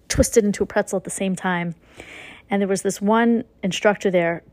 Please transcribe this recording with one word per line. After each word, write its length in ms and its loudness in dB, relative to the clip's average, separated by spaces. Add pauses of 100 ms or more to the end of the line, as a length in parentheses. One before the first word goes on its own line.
twist 280 2
it 80 6
into 160 -2
a 40 0
pretzel 320 -2
at 80 -6
the 40 -12
same 260 -4
time. 380 -4 (800)
And 100 0
there 60 2
was 160 -2
this 180 -2
one 420 4 (200)
instructor 480 0
there, 420 0